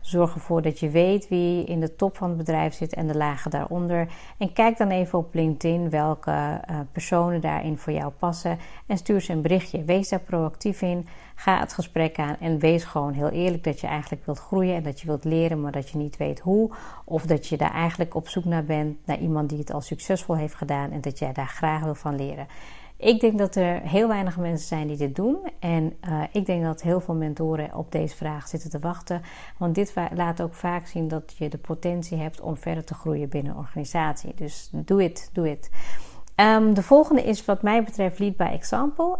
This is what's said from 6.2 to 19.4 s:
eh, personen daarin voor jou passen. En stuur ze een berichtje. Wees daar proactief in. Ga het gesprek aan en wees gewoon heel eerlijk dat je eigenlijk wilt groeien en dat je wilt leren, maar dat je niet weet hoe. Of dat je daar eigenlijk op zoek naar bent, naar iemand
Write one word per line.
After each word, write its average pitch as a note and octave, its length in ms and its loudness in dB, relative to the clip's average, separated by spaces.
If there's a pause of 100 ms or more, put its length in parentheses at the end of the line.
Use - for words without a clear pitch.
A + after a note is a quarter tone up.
eh, D3+ 460 -2 (160)
personen F3 480 0
daarin D#3 380 -2
voor - 140 -6
jou D3 260 -2
passen. E3+ 400 -2 (280)
En G#3 100 -2
stuur G3+ 240 2
ze - 120 -6
een D#3+ 100 0
berichtje. E3+ 420 2
Wees F#3+ 240 2
daar F#3 120 0
proactief E3+ 640 -2
in. F3 240 -2 (340)
Ga F#3+ 200 4
het - 120 -4
gesprek D#3+ 460 -2
aan D3 220 -2
en E3 180 0
wees E3 260 4
gewoon C#3+ 280 -2
heel D3 160 0
eerlijk F3 360 0
dat D3+ 160 -2
je E3+ 60 -6
eigenlijk D3 400 -6
wilt C#3+ 120 -4
groeien F#3 360 0
en E3+ 80 -2
dat C#3+ 180 -6
je E3 60 -10
wilt D3+ 180 -2
leren, D#3+ 360 2
maar C#3+ 120 -4
dat C3+ 180 -4
je D#3 80 -4
niet D3 180 -4
weet D3 240 -4
hoe. G#3 300 4 (340)
Of D#3+ 220 -2
dat D#3 200 2
je D#3 100 -2
daar D#3 160 0
eigenlijk E3 420 -2
op E3 140 -6
zoek F3 160 -4
naar E3+ 200 0
bent, D3+ 420 -2
naar D3 120 -2
iemand D3+ 300 0